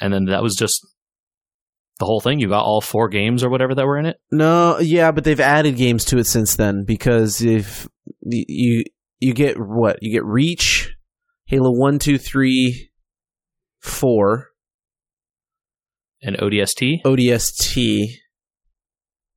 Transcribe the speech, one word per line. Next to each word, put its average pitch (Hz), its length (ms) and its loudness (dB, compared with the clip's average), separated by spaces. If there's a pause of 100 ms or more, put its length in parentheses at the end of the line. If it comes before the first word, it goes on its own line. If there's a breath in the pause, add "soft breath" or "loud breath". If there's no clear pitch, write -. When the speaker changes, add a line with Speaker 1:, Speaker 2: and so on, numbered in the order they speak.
Speaker 1:
and 98 120 -2
then 95 140 0
that 95 160 0
was 110 140 -2
just - 300 -2 (1120)
the 110 80 -4
whole 107 140 0
thing? 143 180 -2
You 110 100 0
got 104 160 0
all 107 160 0
four 110 280 -2
games 107 340 -2
or 127 80 0
whatever 131 240 -2
that 135 120 0
were 143 120 0
in 156 80 -2
it? 170 100 -6 (140)
Speaker 2:
No, 165 480 2
yeah, 165 320 2
but 147 140 -2
they've 151 160 2
added 143 360 2
games 120 300 2
to 127 120 2
it 113 80 2
since 110 300 0
then, 101 300 0
because 113 560 0
if 110 460 0 (320)
y-, 113 280 -6
you, 117 360 0 (360)
you 127 140 0
get 139 240 0
what? 110 440 0
You 107 100 -6
get 113 120 -2
Reach, 139 680 0 (520)
Halo 131 260 2
one, 139 260 2
two, 143 200 0
three, 131 720 0 (880)
four. 113 680 0 (1700)
Speaker 1:
And 110 200 -6
O 101 80 0
D 104 100 0
S 98 140 -2
T? 139 300 -2
Speaker 2:
O 135 120 4
D 123 140 2
S 117 220 -2
T. 113 640 -2 (1200)